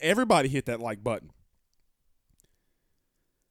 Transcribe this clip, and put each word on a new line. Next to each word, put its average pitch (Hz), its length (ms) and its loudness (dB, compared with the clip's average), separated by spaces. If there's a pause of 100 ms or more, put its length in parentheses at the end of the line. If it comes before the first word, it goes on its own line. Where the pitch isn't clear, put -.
everybody 175 480 4
hit 135 160 -4
that 117 160 -6
like 107 220 -8
button. 113 280 -6 (2250)